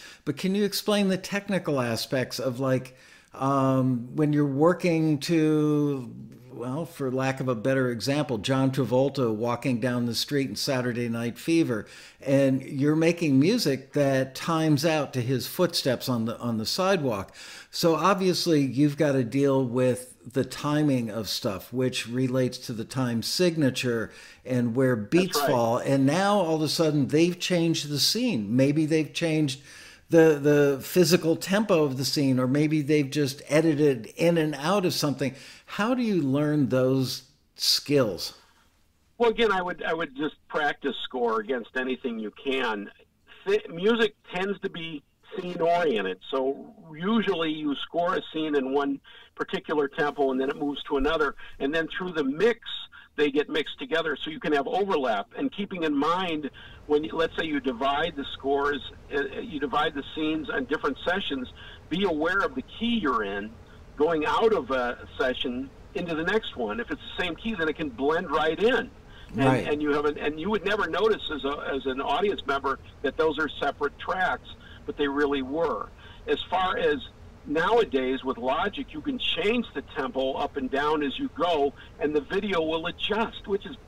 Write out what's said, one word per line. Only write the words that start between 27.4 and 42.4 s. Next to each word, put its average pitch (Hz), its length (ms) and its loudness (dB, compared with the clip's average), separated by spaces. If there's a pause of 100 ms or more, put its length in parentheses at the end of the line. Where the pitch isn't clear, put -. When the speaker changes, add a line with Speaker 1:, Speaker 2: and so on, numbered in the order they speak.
Speaker 1:
the 147 100 -2
scene. 127 560 0
Maybe 147 320 4
they've 156 260 0
changed 156 480 0 (500)
the, 160 300 8
the 143 420 4
physical 165 520 4
tempo 190 480 2
of 135 140 2
the 135 80 -4
scene, 135 340 2
or 127 80 2
maybe 151 360 2
they've 143 280 2
just 135 380 -2
edited 143 580 4 (100)
in 170 220 4
and 151 160 0
out 180 300 0
of 160 80 0
something. 135 420 -2 (300)
How 220 300 -2
do 247 80 0
you 202 200 2
learn 143 460 2
those 131 540 2 (340)
skills? - 800 0 (840)
Speaker 2:
Well, 233 120 4
again, 220 200 2
I 190 120 0
would, 180 200 -6
I 175 120 -2
would 160 220 -4
just 147 200 -4 (120)
practice 147 460 -2 (100)
score 117 360 -2
against 117 360 -4
anything 127 420 -4
you 107 140 -8
can. 202 580 -4 (560)